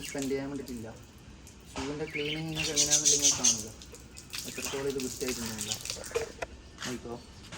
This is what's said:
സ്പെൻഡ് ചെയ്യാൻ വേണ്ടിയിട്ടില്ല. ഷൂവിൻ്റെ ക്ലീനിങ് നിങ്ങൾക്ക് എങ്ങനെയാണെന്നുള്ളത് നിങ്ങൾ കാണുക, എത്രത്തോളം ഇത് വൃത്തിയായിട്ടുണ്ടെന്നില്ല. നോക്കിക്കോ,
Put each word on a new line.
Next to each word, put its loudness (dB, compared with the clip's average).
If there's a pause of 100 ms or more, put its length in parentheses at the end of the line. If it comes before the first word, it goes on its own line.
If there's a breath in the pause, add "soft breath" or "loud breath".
സ്പെൻഡ് 0
ചെയ്യാൻ 0
വേണ്ടിയിട്ടില്ല. -6 (840)
ഷൂവിൻ്റെ -4
ക്ലീനിങ് -2
നിങ്ങൾക്ക് 0
എങ്ങനെയാണെന്നുള്ളത് 8
നിങ്ങൾ 8
കാണുക, 6 (800)
എത്രത്തോളം -2
ഇത് 0
വൃത്തിയായിട്ടുണ്ടെന്നില്ല. -2 (1120)
നോക്കിക്കോ, -4 (420)